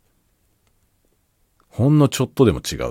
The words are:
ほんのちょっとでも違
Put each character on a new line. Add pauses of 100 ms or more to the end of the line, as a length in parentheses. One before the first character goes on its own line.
(1700)
ほ
ん
の
ち
ょ
っ
と
で
も
違 (140)